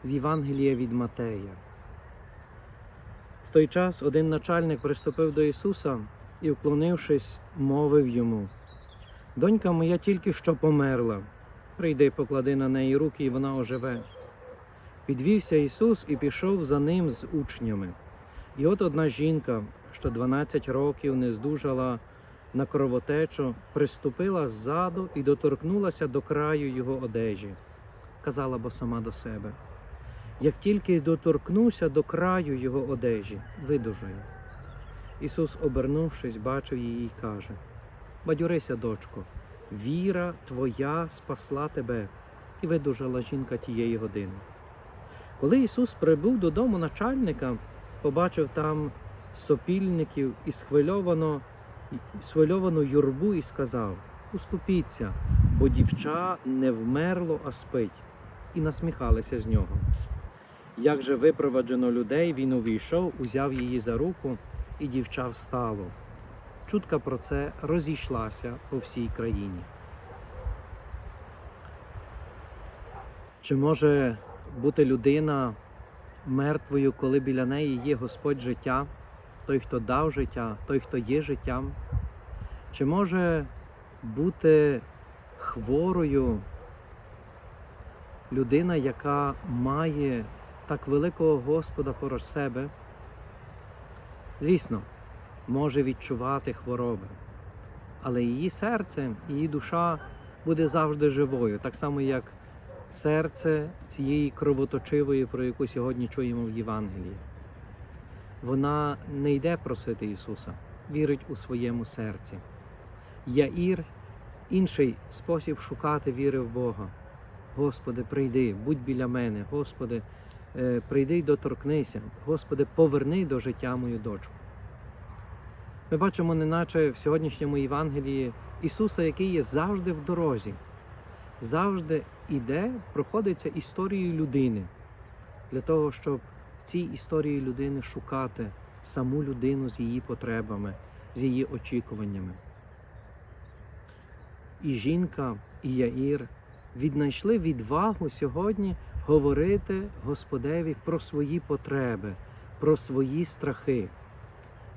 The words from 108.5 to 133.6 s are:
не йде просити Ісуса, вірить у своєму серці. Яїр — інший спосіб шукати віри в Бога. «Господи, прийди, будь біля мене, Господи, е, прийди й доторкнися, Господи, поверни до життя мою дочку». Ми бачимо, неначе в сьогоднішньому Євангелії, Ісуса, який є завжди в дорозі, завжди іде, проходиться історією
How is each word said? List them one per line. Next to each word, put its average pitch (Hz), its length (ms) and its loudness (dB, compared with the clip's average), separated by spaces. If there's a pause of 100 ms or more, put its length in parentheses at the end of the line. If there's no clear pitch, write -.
не 143 200 2
йде 156 240 2
просити - 480 -4
Ісуса, 101 480 -8 (380)
вірить 147 380 0
у 143 60 -6
своєму 120 500 -2
серці. - 520 -8 (880)
Яїр — 165 580 2 (640)
інший 160 460 2 (160)
спосіб 160 480 -2
шукати 151 520 -2
віри 135 280 0
в 120 100 -2
Бога. 113 380 -2 (680)
«Господи, 131 540 -2
прийди, 127 440 2
будь 123 300 -2
біля 127 240 0
мене, 117 440 -2
Господи, 127 500 -4 (540)
е, 123 320 2
прийди 139 300 4
й 170 60 2
доторкнися, 143 800 0 (240)
Господи, 143 500 2
поверни 151 500 6
до 135 140 0
життя 123 360 -2
мою 123 220 -2
дочку». 107 360 -8 (1600)
Ми 160 60 4
бачимо, 165 380 4
неначе 160 540 4
в 127 80 -2
сьогоднішньому 151 600 2
Євангелії, 139 760 0 (280)
Ісуса, 180 420 0
який 180 280 2
є 165 120 4
завжди 175 480 0
в 151 140 -4
дорозі, 147 480 0 (880)
завжди 160 640 0 (260)
іде, 147 420 0 (220)
проходиться 196 560 0
історією 185 640 -2